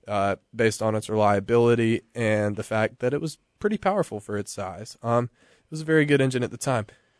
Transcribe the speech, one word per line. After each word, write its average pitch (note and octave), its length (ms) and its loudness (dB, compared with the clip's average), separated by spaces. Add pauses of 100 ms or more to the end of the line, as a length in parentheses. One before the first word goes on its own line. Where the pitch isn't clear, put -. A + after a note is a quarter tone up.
uh, G2 300 0 (180)
based A2+ 260 2
on A2 140 0
its G#2+ 140 -6
reliability A2+ 920 4 (140)
and G#2+ 400 0
the G2+ 80 -6
fact A2 360 -2
that B2+ 140 -2
it D3 80 -4
was D#3+ 160 -8 (220)
pretty G#3 180 0
powerful F#3 420 -2
for G2+ 180 -6
its G2+ 140 -6
size. F#2+ 520 -12
Um, A#2+ 220 0
it - 460 -18
was D#3 100 -10
a D#3+ 40 -12
very D#3 200 4
good C#3+ 160 4
engine B2+ 220 0
at A2+ 80 -4
the A#2+ 60 -12
time. A#2+ 300 -2 (320)